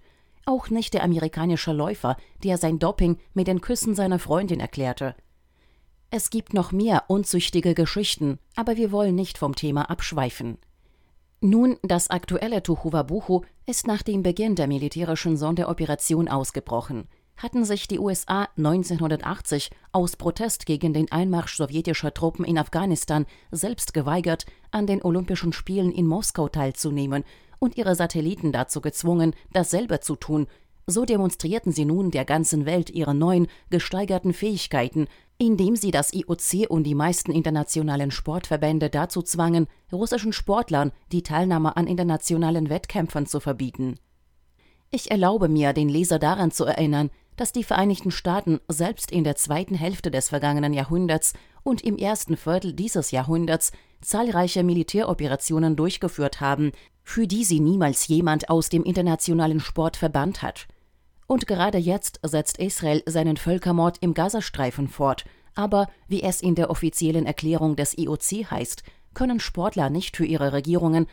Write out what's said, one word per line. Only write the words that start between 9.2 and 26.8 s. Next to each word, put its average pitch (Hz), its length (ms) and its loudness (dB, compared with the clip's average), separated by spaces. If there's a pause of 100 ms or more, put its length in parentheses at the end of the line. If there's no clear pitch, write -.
vom 143 180 -2
Thema 147 320 -2
abschweifen. 127 720 -4 (800)
Nun, 233 420 4
das 180 280 0
aktuelle 185 520 -2
Tohuwabohu 165 800 0 (240)
ist - 220 -4
nach 208 160 -2
dem 196 200 -2
Beginn 196 320 0
der 165 120 0
militärischen 160 720 -2
Sonderoperation 160 920 0
ausgebrochen. 127 800 -4 (300)
Hatten 233 260 -2
sich 202 240 -4
die 196 100 -4
U 202 120 -2
S - 180 -6
A 196 280 0
neunzehnhundertachtzig 160 1120 -2 (220)
aus 180 220 0
Protest 208 520 -4
gegen 156 260 0
den 156 180 2
Einmarsch 175 460 0
sowjetischer 151 560 -2
Truppen 165 320 -2
in 165 140 2
Afghanistan 160 640 0 (260)
selbst 180 440 -6
geweigert, 165 500 0 (280)
an 208 140 0
den 196 160 0
Olympischen 175 520 0
Spielen 185 360 0
in 175 160 0
Moskau 156 440 -2
teilzunehmen 139 720 -2 (360)